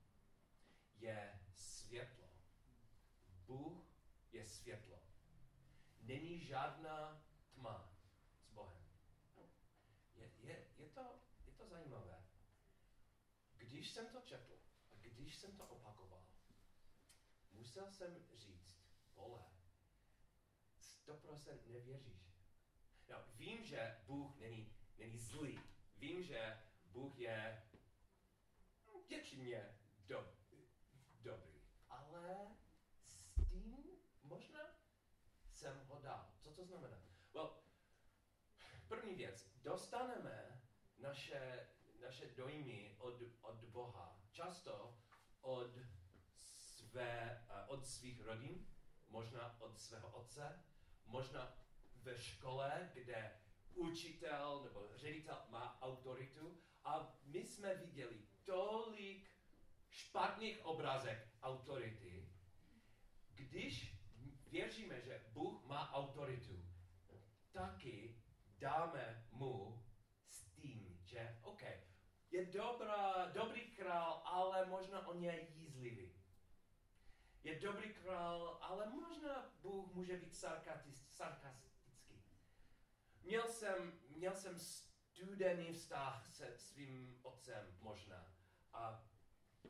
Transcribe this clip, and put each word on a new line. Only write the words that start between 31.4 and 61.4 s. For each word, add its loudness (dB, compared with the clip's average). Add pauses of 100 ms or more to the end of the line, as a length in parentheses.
Ale -4 (460)
s -12 (100)
tím 10 (460)
možná -6 (880)
jsem -4
ho -8
dal. -2
Co -12
to -6
znamená? -6 (360)
Well, 0 (1300)
první 0
věc, -4 (120)
dostaneme 2 (360)
naše, -2 (340)
naše -4
dojmy 0
od, 0 (180)
od -4
Boha -2 (100)
často -2 (420)
od 2 (640)
své, 0
eh, -4
od -2
svých -4
rodin, 0 (420)
možná -4
od -6
svého -6
otce, -4 (400)
možná 0 (380)
ve -2
škole, 4
kde -2 (340)
učitel 4
nebo -4
ředitel -2
má -2
autoritu. -2 (240)
A 4
my 2
jsme 4
viděli -2 (220)
tolik 4 (580)
špatných 4
obrázek 4 (140)